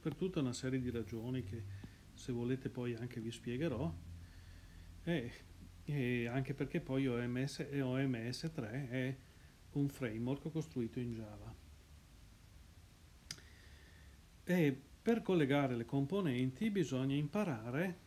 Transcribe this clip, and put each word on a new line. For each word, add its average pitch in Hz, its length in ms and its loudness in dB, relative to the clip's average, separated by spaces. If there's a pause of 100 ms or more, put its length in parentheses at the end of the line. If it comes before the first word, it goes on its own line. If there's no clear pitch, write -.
per 147 140 -2
tutta 180 260 0
una 123 140 2
serie 131 260 0
di 123 80 0
ragioni 117 560 -2
che, 104 180 -6 (520)
se - 180 -6
volete, 120 380 0
poi 123 240 -2
anche 120 260 -6
vi 110 100 -4
spiegherò, 127 640 0 (1080)
e, 147 280 0 (540)
e 123 420 2
anche 131 280 0
perché 143 260 0
poi 135 260 2
O 120 140 4
M 123 240 2
S 139 260 -4
e 139 120 2
O 127 140 4
M 127 340 2
S 160 240 -4
tre 123 340 -2
è 131 300 0 (540)
un 143 180 4
framework 127 600 -2
costruito 131 500 -2
in 120 120 -2
Java. 107 420 -10 (3000)
E 156 400 6 (200)
per 226 200 4
collegare 143 540 6
le 117 80 0
componenti 139 880 2
bisogna 135 440 2
imparare 147 920 0